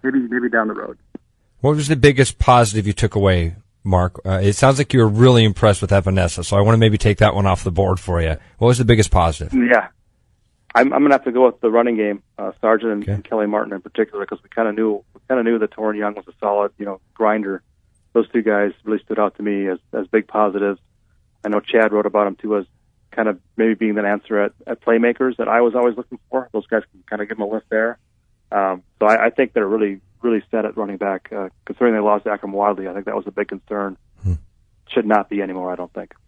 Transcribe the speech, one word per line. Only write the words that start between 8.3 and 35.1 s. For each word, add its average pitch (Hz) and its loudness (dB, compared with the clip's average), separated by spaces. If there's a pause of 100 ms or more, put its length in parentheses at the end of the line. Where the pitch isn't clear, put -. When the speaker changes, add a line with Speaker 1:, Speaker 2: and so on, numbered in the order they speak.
Speaker 2:
What 113 2
was 123 4
the 123 0
biggest 110 4
positive? 82 0
Speaker 1:
Yeah. 120 2 (840)
I'm, 127 4
I'm 139 2
gonna 143 6
have 131 0
to 127 -4
go 127 4
with - 0
the 117 0
running 117 2
game, 104 -4 (140)
uh, 101 -10
Sargent 110 0
and, 104 -6
Speaker 2:
Okay. 101 -4
Speaker 1:
and 101 -6
Kelly 107 -4
Martin 104 -4
in 95 -10
particular, 104 -6
'cause 95 -10
we - -20
kinda 113 -2
knew, 107 -2 (100)
we - -20
kinda 127 0
knew 117 0
that 107 -2
Torin 107 -6
Young 104 -4
was 101 -16
a 87 -20
solid, 101 -2
you 104 -10
know, 98 -10 (140)
grinder. 104 -2 (500)
Those 113 0
two 117 -2
guys 104 0 (120)
really 107 -4
stood 110 -8
out 104 -2
to - -12
me 98 -4
as, 92 -6 (140)
as 98 -6
big 110 -2
positives. 101 -2 (640)
I 107 -6
know 104 -2
Chad 110 0
wrote 104 0
about 104 0
him 95 -6
too 107 -4
as 95 -4 (460)
kind 110 -2
of 95 -6 (160)
maybe 113 2
being 107 -4
that 104 -2
answer 104 -4
at, 101 -2 (140)
at - -10
playmakers 120 0
that 113 -4
I 113 2
was 117 0
always 120 0
looking 123 -14 (120)
for. 131 -6
Those 107 -6
guys 110 -2 (100)
can 92 -20
kinda 104 -8
give 110 -12
him 110 -6
a 101 -6
lift 107 -8
there. 113 -2 (540)
Um, 95 -2 (180)
so 107 2
I, 113 2
I 117 0
think 127 -2
they're 107 0
really, 101 -2 (220)
really 113 0
set 110 -4
at 107 -8
running 104 -8
back, 98 -6
uh, 98 -10 (160)
considering 117 0
they 107 0
lost 104 0
Akram 104 -6
Wadley. 98 -2
I 90 -10
think 98 -10
that 107 -8
was 101 -8
a 101 -12
big 101 -6
concern. 98 -8 (260)
Speaker 2:
Hmm. 92 -2 (560)
Speaker 1:
Should 113 -2
not 104 0